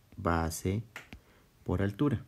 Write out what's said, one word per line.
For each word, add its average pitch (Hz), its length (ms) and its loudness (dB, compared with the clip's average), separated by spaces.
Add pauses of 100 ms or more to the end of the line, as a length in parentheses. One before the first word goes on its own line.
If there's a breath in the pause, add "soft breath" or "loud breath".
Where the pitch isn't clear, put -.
(160)
base 85 680 2 (800 loud breath)
por 92 200 0
altura. 117 460 0